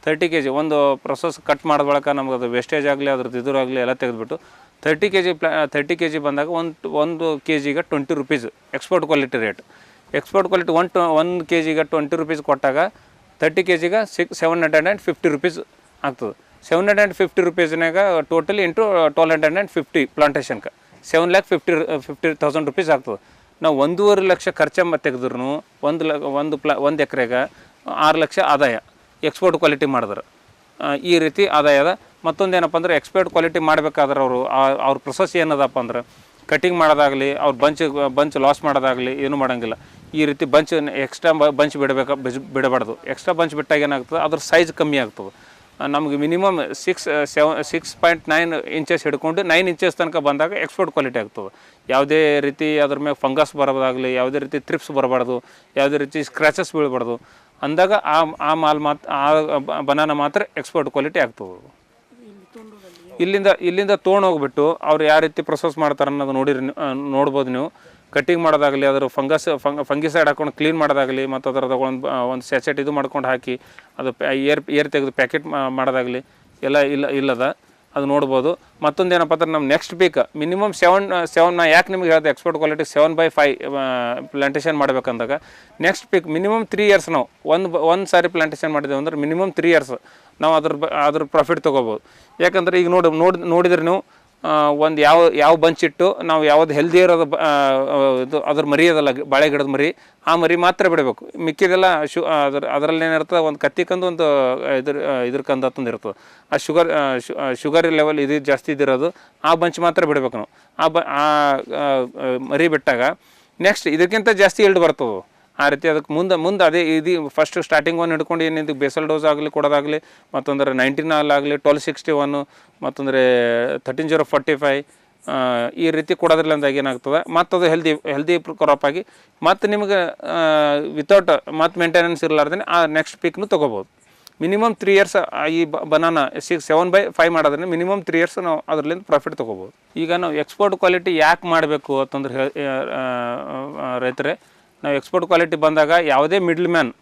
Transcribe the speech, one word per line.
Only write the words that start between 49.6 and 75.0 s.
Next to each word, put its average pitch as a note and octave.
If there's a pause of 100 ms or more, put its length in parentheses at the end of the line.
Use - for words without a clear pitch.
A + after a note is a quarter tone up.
ಇಂಚಸ್ F3
ತನಕ E3+
ಬಂದಾಗ C#3+
ಎಕ್ಸ್‌ಪೋರ್ಟ್ F3
ಕ್ವಾಲಿಟಿ B2+
ಆಗ್ತದೆ. G2+ (360)
ಯಾವುದೇ D3
ರೀತಿ D3
ಅದ್ರ C#3+
ಮೇಲೆ C#3+
ಫಂಗಸ್ D3
ಬರೋದಾಗಲಿ, C3
ಯಾವುದೇ C3
ರೀತಿ C#3
ಥ್ರಿಪ್ಸ್ -
ಬರಬಾರ್ದು, B2+ (340)
ಯಾವುದೇ C#3
ರೀತಿ C#3+
ಸ್ಕ್ರ್ಯಾಚಸ್ -
ಬೀಳಬಾರ್ದು B2+ (400)
ಅಂದಾಗ F3
ಆ, D#3+ (180)
ಆ D3
ಮಾಲ್ D3+
ಮಾತ್-, D3
ಆ D3 (240)
ಬ-, D3+
ಬನಾನಾ D3
ಮಾತ್ರ D3 (160)
ಎಕ್ಸ್‌ಪೋರ್ಟ್ D3
ಕ್ವಾಲಿಟಿ C#3+
ಆಗ್ತದೆ. G#2+ (1400)
ಇಲ್ಲಿಂದ, G3 (140)
ಇಲ್ಲಿಂದ F#3
ತೊಗೊಂಡು F#3+
ಹೋಗ್ಬಿಟ್ಟು D3
ಅವ್ರು D#3
ಯಾವ D3+
ರೀತಿ D#3+
ಪ್ರೊಸೆಸ್ D#3
ಮಾಡ್ತಾರೆ C#3+
ಅನ್ನೋದು C#3
ನೋಡಿರಿ C3+
ನೀವು, C#3
ಆ, C3
ನೋಡ್ಬೋದು C#3
ನೀವು. B2+ (360)
ಕಟಿಂಗ್ E3+
ಮಾಡೋದಾಗಲಿ, C#3+
ಅದ್ರ C#3
ಫಂಗಸ್, D3
ಫಂಗ್-, C#3+
ಫಂಗಿಸೈಡ್ D3+
ಹಾಕೊಂಡು D3
ಕ್ಲೀನ್ D#3
ಮಾಡೋದಾಗಲಿ, C3+
ಮತ್ತು C3+
ಅದ್ರದ್ದು B2+
ಒಂದು, C3
ಆ, C3+
ಒಂದು B2+
ಸ್ಯಾಚೆಟ್ C#3
ಇದು C#3
ಮಾಡ್ಕೊಂಡು C#3
ಹಾಕಿ B2+ (380)
ಅದು C3
ಪ್ಯಾ-, C3+
ಏರ್, C#3+
ಏರ್ D3
ತೆಗೆದು C#3